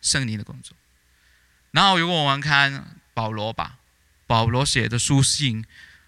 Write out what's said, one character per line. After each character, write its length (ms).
圣 240
灵 120
的 80
工 160
作。 120
然 120
后 160
如 80
果 160
我 60
们 100
看 460
保 180
罗 200
吧， 280
保 200
罗 200
写 220
的 100
书 240
信， 440